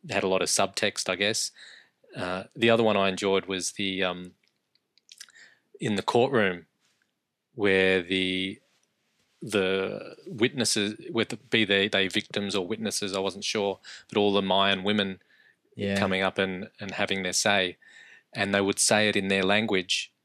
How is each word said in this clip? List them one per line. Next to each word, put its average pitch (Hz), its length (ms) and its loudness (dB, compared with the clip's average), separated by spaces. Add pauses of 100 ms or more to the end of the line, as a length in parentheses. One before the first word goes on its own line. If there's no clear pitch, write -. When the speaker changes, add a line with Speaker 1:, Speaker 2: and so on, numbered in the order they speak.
(100)
Speaker 1:
had 101 120 0
a 95 60 0
lot 95 140 2
of - 60 -2
subtext, - 600 -2
I 90 80 -2
guess. 104 340 -2 (680)
Uh, 92 280 -6 (100)
the 117 160 2
other 113 120 4
one 107 140 4
I 98 120 4
enjoyed 95 380 0
was 92 260 -4
the, 95 320 -2
um, 90 280 -6 (1500)
in 107 160 0
the 95 60 -2
courtroom 110 640 0 (880)
where 95 480 4
the, 92 560 -2 (840)
the 98 760 -2 (100)
witnesses, 113 680 0 (160)
whether 113 260 -2
be - 280 2
they, 98 240 4
they 98 200 0
victims 101 460 -4
or 92 120 -2
witnesses, 104 480 -4
I 95 60 -2
wasn't 98 240 -4
sure, 98 340 -2 (300)
but - 100 0
all 104 140 4
the 101 100 4
Mayan 98 420 2
women 98 360 0 (560)
Speaker 2:
Yeah. 98 220 -2
Speaker 1:
coming 95 240 0
up 95 160 0
and, 95 300 -2 (120)
and 98 120 -10
having 98 300 -2
their 90 120 -4
say, 95 420 2 (560)
and 101 220 0
they 101 60 4
would 98 180 2
say 107 300 4
it 104 80 0
in 95 120 0
their 98 160 2
language 101 680 0 (120)